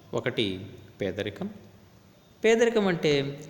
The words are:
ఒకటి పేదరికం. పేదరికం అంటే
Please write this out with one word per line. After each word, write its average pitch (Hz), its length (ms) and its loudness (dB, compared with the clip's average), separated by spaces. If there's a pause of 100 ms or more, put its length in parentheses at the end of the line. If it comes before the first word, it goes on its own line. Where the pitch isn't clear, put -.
(140)
ఒకటి 98 520 -2 (360)
పేదరికం. 101 480 -4 (920)
పేదరికం 226 440 4
అంటే 143 520 0 (100)